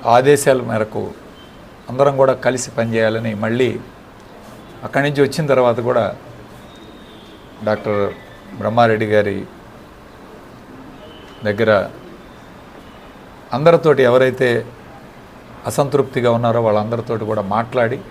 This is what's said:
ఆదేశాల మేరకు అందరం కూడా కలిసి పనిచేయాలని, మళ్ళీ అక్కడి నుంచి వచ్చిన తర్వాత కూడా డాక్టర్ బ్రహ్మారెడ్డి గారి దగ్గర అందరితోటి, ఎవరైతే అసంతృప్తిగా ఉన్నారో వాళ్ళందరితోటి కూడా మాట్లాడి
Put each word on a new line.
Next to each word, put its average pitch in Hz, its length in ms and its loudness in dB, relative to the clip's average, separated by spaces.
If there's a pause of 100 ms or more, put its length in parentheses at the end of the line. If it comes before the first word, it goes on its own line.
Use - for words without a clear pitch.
(140)
ఆదేశాల 135 560 4
మేరకు 107 320 -4 (880)
అందరం 139 300 2
కూడా 131 140 4 (120)
కలిసి 127 220 -2 (100)
పనిచేయాలని, 113 540 -2 (120)
మళ్ళీ 120 240 0 (1200)
అక్కడి 143 200 -2
నుంచి 143 200 -2
వచ్చిన 156 260 -4
తర్వాత 123 260 2 (100)
కూడా 120 160 2 (1600)
డాక్టర్ 104 340 -2 (580)
బ్రహ్మారెడ్డి 110 540 2
గారి 101 220 2 (2000)
దగ్గర 107 240 0 (1900)
అందరితోటి, 156 520 4
ఎవరైతే 127 400 2 (1200)
అసంతృప్తిగా 131 680 0
ఉన్నారో 117 300 0
వాళ్ళందరితోటి 113 640 -2
కూడా 104 120 -2 (120)
మాట్లాడి 117 440 -2 (100)